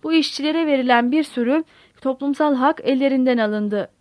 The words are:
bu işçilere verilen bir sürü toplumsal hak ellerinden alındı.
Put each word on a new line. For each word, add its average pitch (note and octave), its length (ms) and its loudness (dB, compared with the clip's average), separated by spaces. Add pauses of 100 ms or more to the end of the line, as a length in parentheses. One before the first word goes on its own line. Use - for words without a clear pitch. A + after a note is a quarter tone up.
bu D#4 100 -4
işçilere D#4 540 0
verilen B3 440 2
bir D4+ 120 2
sürü C4 400 -2 (380)
toplumsal C#4 540 -2
hak C4+ 280 0
ellerinden C4 540 2
alındı. G#3 520 -2 (120)